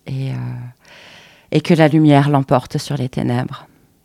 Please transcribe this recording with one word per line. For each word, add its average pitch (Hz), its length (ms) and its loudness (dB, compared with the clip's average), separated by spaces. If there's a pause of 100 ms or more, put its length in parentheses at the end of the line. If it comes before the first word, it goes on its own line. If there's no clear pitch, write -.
et, 135 240 -6
euh, 131 40 -8 (1160)
et 156 100 0
que 175 140 2
la 160 140 6
lumière 147 420 4
l'emporte 139 480 0
sur 147 180 -8
les 131 120 -6
ténèbres. - 580 -6 (380)